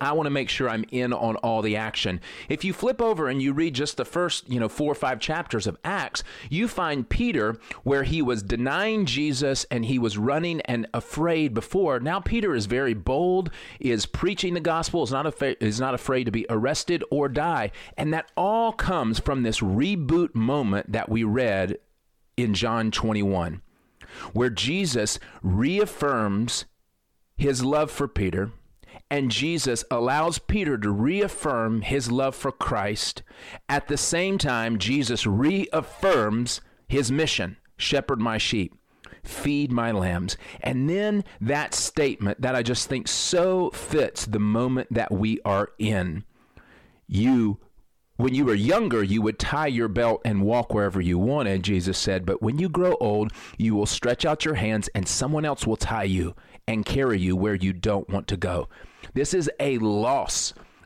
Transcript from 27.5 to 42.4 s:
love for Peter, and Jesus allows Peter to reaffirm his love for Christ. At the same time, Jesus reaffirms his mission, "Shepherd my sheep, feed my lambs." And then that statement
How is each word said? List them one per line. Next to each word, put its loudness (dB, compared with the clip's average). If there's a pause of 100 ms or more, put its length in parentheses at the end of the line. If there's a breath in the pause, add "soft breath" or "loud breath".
love 2
for -4
Peter, -2 (580 loud breath)
and 0
Jesus 0
allows 0
Peter 0
to 0
reaffirm 0
his -2
love 2
for -4
Christ. -4 (440 loud breath)
At -2
the -2
same 0
time, 0
Jesus 0
reaffirms 2 (260 soft breath)
his 2
mission, 0 (180)
"Shepherd 0
my 0
sheep, -2 (480 loud breath)
feed 0
my 2
lambs." 0 (240 loud breath)
And 0
then 0 (180 loud breath)
that -2
statement 0